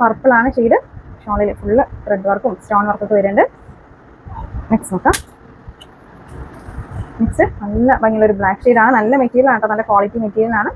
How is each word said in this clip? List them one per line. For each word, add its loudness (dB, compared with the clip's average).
പർപ്പിൾ 2
ആണ് 0
ഷെയ്ഡ്. 4
ഷാളിൽ -2
ഫുൾ 0
ത്രെഡ് -2
വർക്കും -4
സ്റ്റോൺ 0
വർക്കും -4
ഒക്കെ 0
വരുന്നുണ്ട്. 2
നെക്സ്റ്റ് -2
നോക്കാം. 2
നെക്സ്റ്റ് 0
നല്ല 0
ഭംഗിയുള്ള 2
ഒരു 2
ബ്ലാക്ക് -2
ഷെയ്ഡ് 4
ആണ്. 4
നല്ല 2
മെറ്റീരിയൽ 2
ആണ് 0
കേട്ടോ, -2
നല്ല -4
ക്വാളിറ്റി 0
മെറ്റീരിയൽ -2
ആണ്. -4